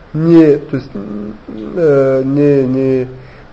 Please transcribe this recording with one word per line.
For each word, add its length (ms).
не, 440
то 200
есть, 180
э, 1300
не, 400
не, 440